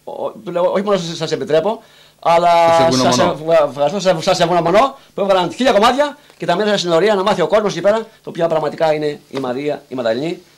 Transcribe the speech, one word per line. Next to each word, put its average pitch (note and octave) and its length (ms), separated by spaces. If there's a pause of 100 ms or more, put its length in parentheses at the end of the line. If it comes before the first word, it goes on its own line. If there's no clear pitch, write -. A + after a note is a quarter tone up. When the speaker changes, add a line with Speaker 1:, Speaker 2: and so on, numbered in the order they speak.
Speaker 1:
ο, - 260
του - 220
λέω, F3 200
όχι G3 120
μόνο G3+ 140
σας, E3 200
σας D#3 140
επιτρέπω, D#3 520 (400)
αλλά E3+ 260 (180)
Speaker 2:
Σας E3 200
ευγνωμονώ. B2+ 240
Speaker 1:
σας F3 200 (100)
ευ-, D#3+ 280
ευχαριστώ, C#3+ 300
σας, E3+ 240
σας F#3 160
ευγνωμονώ F3 580 (160)
που F3+ 80
έβγαλαν F#3 320
χίλια C4 180
κομμάτια B3+ 460 (200)
και - 80
τα E3+ 100
μοίρασαν G#3 220
στην E3+ 140
Ορία G3 240
να F#3 80
μάθει F#3+ 180
ο D#3 60
κόσμος G3+ 240
εκεί D#3+ 100
πέρα A3 260 (160)
το D3+ 80
ποια E3 160
πραγματικά D#3 460
είναι D3 260 (100)
η C3 100
Μαρία, C3+ 500
η B2 60
Μαγδαληνή, C3+ 460 (160)